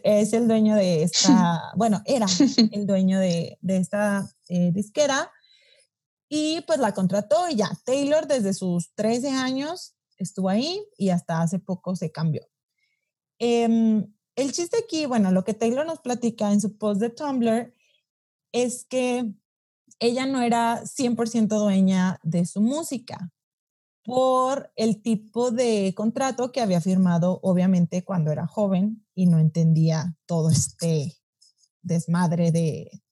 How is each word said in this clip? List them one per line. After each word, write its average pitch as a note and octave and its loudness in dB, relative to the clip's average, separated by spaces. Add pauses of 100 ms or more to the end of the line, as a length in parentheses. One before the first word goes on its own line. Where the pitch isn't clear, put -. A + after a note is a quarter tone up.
es G#3+ 2
el A#3 0
dueño A3 2
de F3+ 2
esta, E3+ 4 (140)
bueno, G#3 0
era A#3+ 0 (460)
el G#3 -4
dueño F#3+ 2
de, F3 -2
de F#3 -2
esta, G3+ -2 (160)
eh, F3 0
disquera, C4+ -2 (1000)
y, D#4 -2
pues, D#4+ -2
la G#3 0
contrató G#3 0
y D4+ -4
ya. G#3 0 (160)
Taylor C#4+ 0
desde A3+ 0
sus F3 -4
trece A#3 -2
años C4 -4 (220)
estuvo - -4
ahí D4 -2 (160)
y F#3+ 0
hasta E3+ -2
hace E3+ -2
poco F#3 -8
se E3+ -6
cambió. D#3+ -4 (920)
Em, A3+ 2 (240)
el C4 -2
chiste F4 -4
aquí, D#4+ -4
bueno, A3+ 2
lo F#3 2
que A3 -4
Taylor A#3 -2
nos E4 -8
platica A#3 -2
en G#3 2
su G#3+ -6
post G#3 -2
de A#3 -2
Tumblr A#3+ -2 (800)
es A#3+ -4
que B3 -2 (680)
ella A#3+ 0
no C4+ -2
era A#3 0
cien A#3+ -2
por A#3 -2
ciento G#3+ 0
dueña F#3+ 2
de E3+ 0
su G3 -4
música B3+ -4 (760)
por C4 0
el A3 0
tipo A3+ -2
de A3 0
contrato B3 -2
que B3+ -4
había F#3 2
firmado, F3+ 2
obviamente, F3+ 2
cuando D#3+ 0
era D3+ -4
joven G3+ -2 (120)
y F#3 2
no E3+ 4
entendía D#3+ 2 (120)
todo D#3+ 0
este D#3 -2 (640)
desmadre E3+ 0
de D#3+ -4 (100)